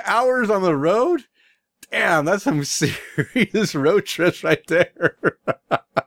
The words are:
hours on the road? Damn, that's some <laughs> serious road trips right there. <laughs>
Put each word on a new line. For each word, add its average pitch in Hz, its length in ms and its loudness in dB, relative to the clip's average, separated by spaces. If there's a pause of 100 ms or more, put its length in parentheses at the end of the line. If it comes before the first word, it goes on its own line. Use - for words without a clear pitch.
hours 247 420 0
on 202 140 2
the 175 120 2
road? 226 500 0 (680)
Damn, 180 340 0
that's 196 200 -2
some 147 200 0
<laughs> - 0 -
serious - 1120 -2
road 175 320 0
trips - 360 -2
right - 260 -2
there. 170 520 0
<laughs> - 60 -2 (800)